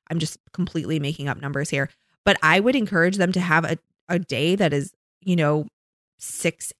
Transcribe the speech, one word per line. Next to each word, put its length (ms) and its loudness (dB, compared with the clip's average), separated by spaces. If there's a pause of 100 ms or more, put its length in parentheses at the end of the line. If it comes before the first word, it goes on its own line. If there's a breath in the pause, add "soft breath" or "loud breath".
I'm 100 -2
just 180 -4 (160)
completely 460 -4
making 300 -4
up 120 -6
numbers 280 -4
here. 200 -2 (360 soft breath)
But 180 4
I 160 6
would 160 2
encourage 400 2
them 160 2
to 80 0
have 240 2
a, 140 -2 (320)
a 100 0
day 380 -2
that 160 2
is, 180 -4 (300)
you 160 2
know, 280 2 (520)
six, 640 -6